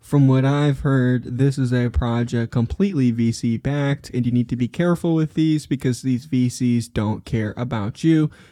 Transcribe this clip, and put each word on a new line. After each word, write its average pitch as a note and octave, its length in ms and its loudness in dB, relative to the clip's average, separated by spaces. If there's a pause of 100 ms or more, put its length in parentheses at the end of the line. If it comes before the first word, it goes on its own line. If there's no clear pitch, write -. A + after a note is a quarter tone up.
From C#3+ 260 2
what C3 180 4
I've C#3+ 360 0
heard, B2+ 580 0
this C3+ 200 0
is B2+ 120 0
a B2 200 0
project A#2+ 600 -2
completely C3 600 0
V A2+ 220 0
C A#2 240 -2
backed, C#3+ 540 -2
and B2 140 -2
you A#2+ 80 0
need A#2+ 160 0
to B2 80 -4
be A#2+ 120 -2
careful E3+ 460 0
with D#3 200 0
these D#3 320 0
because C3 360 -2
these B2+ 240 -2
V B2+ 220 0
Cs A#2+ 400 0
don't G#2+ 360 -4
care G#2+ 320 -4
about A#2 480 -6
you. D#3 260 4 (220)